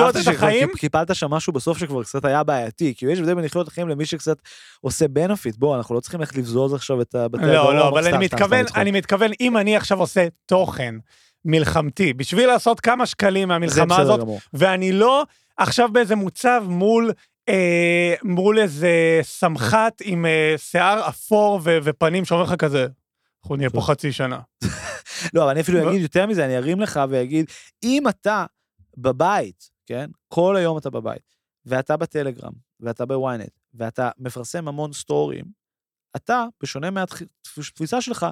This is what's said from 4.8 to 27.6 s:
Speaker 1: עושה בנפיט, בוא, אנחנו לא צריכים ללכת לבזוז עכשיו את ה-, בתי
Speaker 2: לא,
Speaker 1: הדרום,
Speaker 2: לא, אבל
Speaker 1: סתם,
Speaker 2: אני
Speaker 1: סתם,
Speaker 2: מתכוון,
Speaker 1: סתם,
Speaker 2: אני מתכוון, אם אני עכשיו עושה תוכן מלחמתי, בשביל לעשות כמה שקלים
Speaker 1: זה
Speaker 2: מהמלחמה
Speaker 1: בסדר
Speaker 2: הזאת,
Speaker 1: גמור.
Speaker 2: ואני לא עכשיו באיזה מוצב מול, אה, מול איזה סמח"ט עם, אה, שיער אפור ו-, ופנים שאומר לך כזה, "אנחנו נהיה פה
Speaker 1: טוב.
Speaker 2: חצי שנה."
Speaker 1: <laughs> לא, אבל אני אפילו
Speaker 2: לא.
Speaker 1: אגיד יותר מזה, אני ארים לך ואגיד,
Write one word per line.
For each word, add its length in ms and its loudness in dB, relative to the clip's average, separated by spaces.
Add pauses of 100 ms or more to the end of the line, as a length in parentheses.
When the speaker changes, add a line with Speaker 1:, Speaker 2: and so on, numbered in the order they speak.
Speaker 1:
עושה 280 0
בנפיט, 480 -2
בוא, 200 0
אנחנו 180 -4
לא 60 0
צריכים 200 -10
ללכת 160 -8
לבזוז 380 -2
עכשיו 280 -2
את 120 -8
ה-, 140 -2
בתי 180 -4
Speaker 2:
לא, 140 4
Speaker 1:
הדרום, 160 4
Speaker 2:
לא, 120 4
אבל 140 2
Speaker 1:
סתם, 120 2
Speaker 2:
אני 120 2
Speaker 1:
סתם, 100 -4
Speaker 2:
מתכוון, 300 2
Speaker 1:
סתם, 140 -4
Speaker 2:
אני 100 0
מתכוון, 400 2 (100)
אם 160 2
אני 200 2
עכשיו 240 0
עושה 260 2 (200)
תוכן 480 0 (500)
מלחמתי, 680 0
בשביל 340 0
לעשות 340 2
כמה 260 2
שקלים 360 0
Speaker 1:
זה 40 -2
Speaker 2:
מהמלחמה 380 2
Speaker 1:
בסדר 160 4
Speaker 2:
הזאת, 200 4
Speaker 1:
גמור. 200 -6 (120)
Speaker 2:
ואני 400 2
לא 320 4 (320)
עכשיו 360 2
באיזה 240 2
מוצב 520 0
מול, 420 2 (380)
אה, 760 2
מול 360 2
איזה 640 2
סמח"ט 840 0
עם, 220 -2
אה, 300 2
שיער 520 0
אפור 540 2
ו-, 200 2
ופנים 420 0
שאומר 180 0
לך 120 -2
כזה, 320 0 (560)
"אנחנו 140 -8
נהיה 140 -2
פה 60 -8
Speaker 1:
טוב. 80 -2
Speaker 2:
חצי 280 -2
שנה." 260 -4 (260)
Speaker 1:
<laughs> 680 -10
לא, 80 4
אבל 80 2
אני 100 0
אפילו 240 2
Speaker 2:
לא. 60 0
Speaker 1:
אגיד 120 0
יותר 240 0
מזה, 180 0
אני 120 0
ארים 240 -2
לך 200 -2 (100)
ואגיד, 360 0 (360)